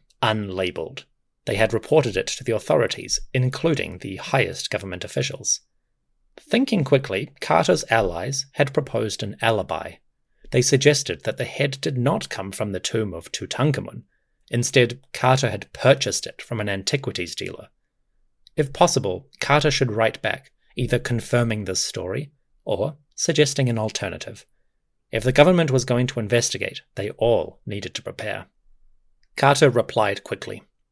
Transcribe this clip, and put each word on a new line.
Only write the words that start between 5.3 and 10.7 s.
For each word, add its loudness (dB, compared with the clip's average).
Thinking 0
quickly, 0
Carter's 2
allies -2
had 0
proposed -2
an -6
alibi. 0
They 4
suggested 2